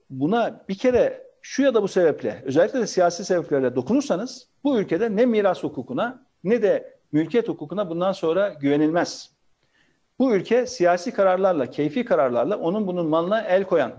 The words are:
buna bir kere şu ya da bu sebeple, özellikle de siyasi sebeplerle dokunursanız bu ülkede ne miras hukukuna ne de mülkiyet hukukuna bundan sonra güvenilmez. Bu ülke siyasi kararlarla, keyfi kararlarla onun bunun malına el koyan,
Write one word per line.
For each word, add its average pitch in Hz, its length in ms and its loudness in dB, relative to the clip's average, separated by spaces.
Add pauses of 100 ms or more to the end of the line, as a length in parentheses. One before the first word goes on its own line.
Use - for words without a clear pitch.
(100)
buna 160 580 -2
bir 190 100 -6
kere 240 440 2 (200)
şu - 200 -4
ya 269 120 4
da 214 80 2
bu 190 60 -2
sebeple, 151 560 0
özellikle 202 360 2
de 208 60 -2
siyasi 175 380 0
sebeplerle 147 520 0
dokunursanız 208 720 -2 (160)
bu 269 140 2
ülkede 196 380 -2
ne 240 100 4
miras 202 360 2
hukukuna 156 640 -6 (180)
ne 220 180 0
de 175 340 0 (160)
mülkiyet 160 360 0
hukukuna 170 420 -6
bundan 180 220 -2
sonra 180 360 0
güvenilmez. 151 840 0 (880)
Bu 247 160 2
ülke 240 320 0
siyasi 180 460 0
kararlarla, 185 580 2
keyfi 147 340 -2
kararlarla 143 520 2
onun 196 300 -2
bunun 175 200 -2
malına 170 360 0
el 190 220 0
koyan, 151 340 0